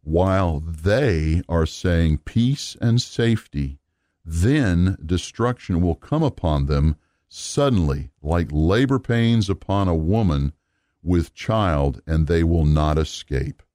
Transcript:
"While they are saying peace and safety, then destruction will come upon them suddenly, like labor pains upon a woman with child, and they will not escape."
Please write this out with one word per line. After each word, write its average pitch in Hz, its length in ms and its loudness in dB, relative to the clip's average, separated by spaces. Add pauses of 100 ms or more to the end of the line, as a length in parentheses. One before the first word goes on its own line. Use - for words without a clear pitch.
"While 87 580 0
they 82 840 0
are 80 200 0
saying 82 580 0
peace 123 560 -2
and 120 220 2
safety, 73 760 -4 (460)
then 90 800 2
destruction 90 760 -4
will 85 120 0
come - 280 -4
upon 76 440 -2
them 73 300 2 (320)
suddenly, 82 840 -2 (120)
like 80 280 -2
labor 107 480 2
pains 117 520 0
upon 98 380 -2
a 85 60 0
woman 80 600 0 (480)
with 87 320 0
child, 80 720 0
and 80 200 2
they 85 160 2
will 82 220 2
not 76 320 2
escape." 71 680 -6 (120)